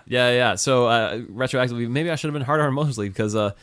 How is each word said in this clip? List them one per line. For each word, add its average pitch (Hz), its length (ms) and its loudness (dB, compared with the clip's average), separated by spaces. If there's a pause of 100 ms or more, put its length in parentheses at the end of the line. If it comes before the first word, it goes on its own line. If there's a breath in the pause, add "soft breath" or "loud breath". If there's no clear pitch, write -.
yeah, 123 280 2
yeah. 123 240 4
So, 123 320 2
uh, 113 320 0
retroactively, 120 680 -4
maybe 151 220 -2
I 156 60 -4
should 156 120 -6
have 147 60 -4
been 147 80 -4
harder 147 240 2
on 131 80 0
Mosley 127 340 -2
because, 107 280 -2
uh, 104 160 0 (100 soft breath)